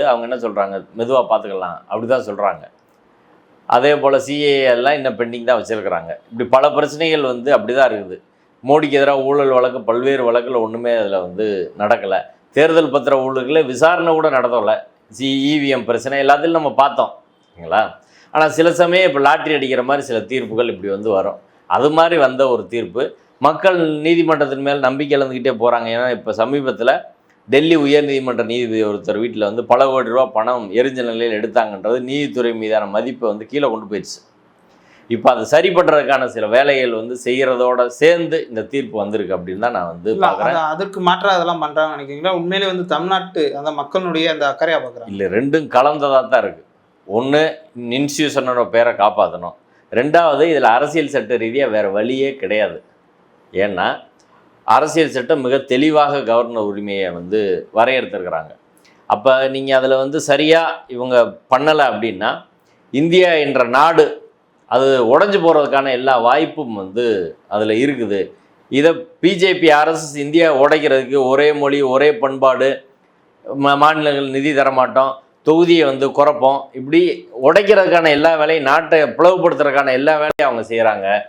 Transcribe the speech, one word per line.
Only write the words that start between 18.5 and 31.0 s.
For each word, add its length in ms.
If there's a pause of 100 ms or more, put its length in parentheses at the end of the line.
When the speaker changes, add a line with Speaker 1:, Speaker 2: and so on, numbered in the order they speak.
Speaker 1:
சமயம் 360
இப்ப 120
லாட்டரி 340
அடிக்கிற 280
மாதிரி 240
சில 140
தீர்ப்புகள் 480
இப்படி 240
வந்து 180
வரும். 300 (300)
அது 200
மாதிரி 260
வந்த 320
ஒரு 180
தீர்ப்பு 360 (360)
மக்கள் 400 (200)
நீதிமன்றத்தின் 640
மேல் 180
நம்பிக்கை 360
இழந்துக்கிட்டே 380
போறாங்க. 340
ஏன்னா 240
இப்ப 220
சமீபத்துல 580 (580)
டெல்லி 280
உயர்நீதிமன்ற 680
நீதிபதி 400
ஒருத்தர் 340
வீட்டுல 260
வந்து 200
பல 220
கோடி 220
ரூபா 180
பணம் 460
எரிஞ்ச 300